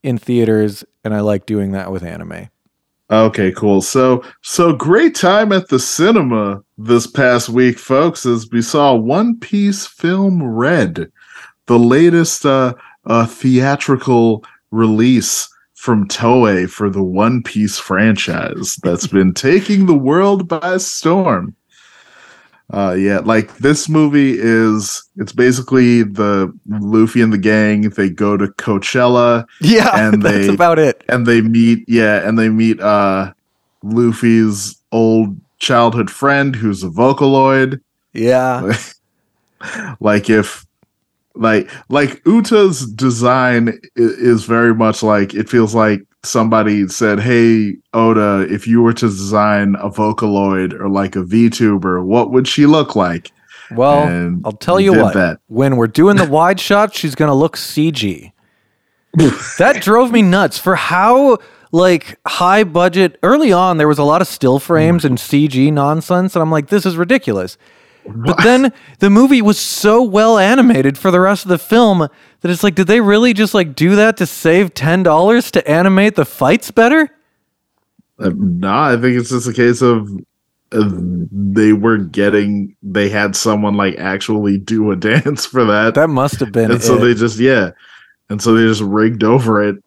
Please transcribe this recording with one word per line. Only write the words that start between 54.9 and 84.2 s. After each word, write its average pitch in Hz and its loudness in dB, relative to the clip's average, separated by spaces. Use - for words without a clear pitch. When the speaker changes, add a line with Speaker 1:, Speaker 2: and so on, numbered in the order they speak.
Speaker 2:
did 110 4
Speaker 1:
what. 104 0
Speaker 2:
that. 87 -2
Speaker 1:
When 131 0
we're 117 2
doing 175 4
the 185 2
wide 170 0
shot, 208 -2
she's 143 -6
gonna 151 0
look 151 0
C 156 -4
G. 104 -8
Speaker 2:
<laughs> - -4
Speaker 1:
That 226 2
drove 233 2
me 226 2
nuts 185 2
for 185 0
how, 226 2
like, 175 0
high 196 0
budget. 175 0
Early 247 2
on, 180 2
there 151 4
was 147 2
a 147 2
lot 151 2
of 151 -2
still 135 0
frames 160 0
and 127 0
C 147 0
G 135 0
nonsense, 156 -2
and 170 0
I'm 160 -2
like, 151 -2
"This 208 -2
is 180 -4
ridiculous." 160 -2
But 113 -4
Speaker 2:
What? 180 0
Speaker 1:
then 254 2
the 202 4
movie 247 4
was 208 2
so 220 0
well 214 2
animated 202 2
for 190 0
the 180 2
rest 190 0
of 190 -12
the 175 2
film 214 2
that 175 -4
it's 175 -2
like, 196 2
did 185 0
they 220 4
really 220 2
just, 202 0
like, 170 0
do 180 2
that 220 2
to 175 -2
save 175 0
ten 165 0
dollars 180 2
to - -2
animate 190 2
the 156 2
fights 151 -2
better? 277 2
Speaker 2:
Uh, 101 -2
nah, 98 -2
I 123 2
think 123 0
it's 117 -6
just 123 -4
a 117 -6
case 120 0
of, 113 0
uh, 107 0
they 101 0
were 107 0
getting, 101 -2
they 101 -4
had 101 -4
someone, 104 -2
like, 98 -2
actually 98 -4